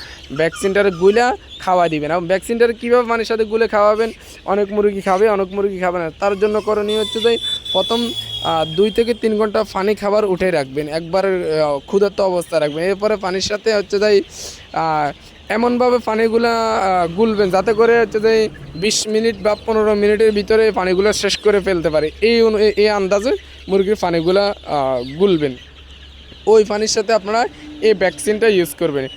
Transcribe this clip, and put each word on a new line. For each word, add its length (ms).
ভ্যাকসিনটার 580
গুলা 460
খাওয়া 300
দিবেন। 220
এবং 160
ভ্যাকসিনটার 460
কীভাবে 360
পানির 160
সাথে 180
গুলে 240
খাওয়াবেন, 440
অনেক 280
মুরগি 280
খাবে, 280
অনেক 220
মুরগি 280
খাবে 200
না। 100
তার 200
জন্য 220
করণীয় 380
হচ্ছে 200
যে 180
প্রথম, 400
আহ, 220
দুই 160
থেকে 220
তিন 240
ঘন্টা 260
পানি 220
খাবার 300
উঠে 260
রাখবেন, 360
একবার, 380
আহ, 540
ক্ষুধার্ত 420
অবস্থা 380
রাখবেন। 240
এরপরে 340
পানির 240
সাথে 320
হচ্ছে 260
যে, 220
আহ, 400
এমনভাবে 500
পানিগুলা, 800
আহ, 300
গুলবেন, 420
যাতে 240
করে 260
হচ্ছে 200
যে 300
বিশ 320
মিনিট 340
বা 140
পনেরো 300
মিনিটের 360
ভিতরে 400
পানিগুলা 420
শেষ 240
করে 220
ফেলতে 300
পারে। 220
এই 200
অনু-, 160
এই, 180
এই 140
আন্দাজে 420
মুরগির 280
পানিগুলা, 580
আহ, 500
গুলবেন। 380
ওই 180
পানির 240
সাথে 260
আপনারা 340
এই 120
ভ্যাকসিনটা 540
ইউজ 320
করবেন। 380